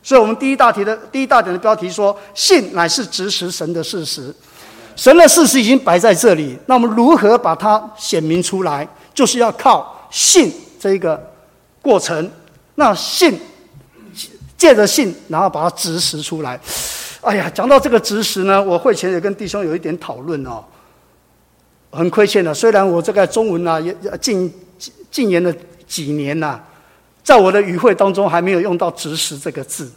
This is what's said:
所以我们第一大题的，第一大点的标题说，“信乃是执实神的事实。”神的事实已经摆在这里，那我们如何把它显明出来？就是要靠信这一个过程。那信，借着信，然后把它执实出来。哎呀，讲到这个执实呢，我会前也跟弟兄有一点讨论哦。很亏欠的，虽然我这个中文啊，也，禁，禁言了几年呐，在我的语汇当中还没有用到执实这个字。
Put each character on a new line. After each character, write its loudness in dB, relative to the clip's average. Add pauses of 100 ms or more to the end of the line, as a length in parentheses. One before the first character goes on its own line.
所 2
以 8
我 4
们 -2
第 -2
一 0
大 4
题 -4
的， -4 (160)
第 -4
一 -4
大 4
点 -6
的 -4
标 0
题 -8
说 -2 (160)
，“信 0
乃 0
是 -4
执 -8
实 -6
神 -8
的 -6
事 -10
实。” -12 (600)
神 6
的 10
事 6
实 2
已 2
经 4
摆 2
在 4
这 4
里， -4
那 2
我 4
们 0
如 6
何 4
把 0
它 -2
显 -4
明 -2
出 -4
来？ -4 (260)
就 2
是 -2
要 2
靠 0
信 2 (280)
这 -2
一 -2
个 -6 (500)
过 2
程。 -6 (460)
那 2
信， 0 (1160)
借 8
着 4
信， 0 (140)
然 -2
后 2
把 -4
它 0
执 -6
实 -4
出 -10
来。 -10 (600)
哎 0
呀， -4
讲 -2
到 6
这 -2
个 2
执 -4
实 -4
呢， 2
我 0
会 2
前 -4
也 -2
跟 -4
弟 -12
兄 -6
有 -4
一 -6
点 -8
讨 -14
论 -8
哦。 -14 (1300)
很 -2
亏 2
欠 0
的， -4
虽 2
然 4
我 0
这 -6
个 4
中 -2
文 -4
啊， -2
也， -8 (240)
禁， -4 (580)
禁 -2
言 2
了 -2 (340)
几 -8
年 -6
呐， -6 (640)
在 6
我 6
的 2
语 -4
汇 2
当 0
中 0
还 0
没 -2
有 0
用 -2
到 -2
执 -10
实 -8
这 -10
个 -12
字。 -14